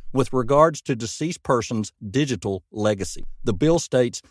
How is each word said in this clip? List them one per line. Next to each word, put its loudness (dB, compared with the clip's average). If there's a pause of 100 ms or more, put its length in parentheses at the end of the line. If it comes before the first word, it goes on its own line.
(140)
with 0
regards 4
to -2
deceased -6
person's -2 (160)
digital -2 (100)
legacy. -2 (200)
The 2
bill 4
states, 0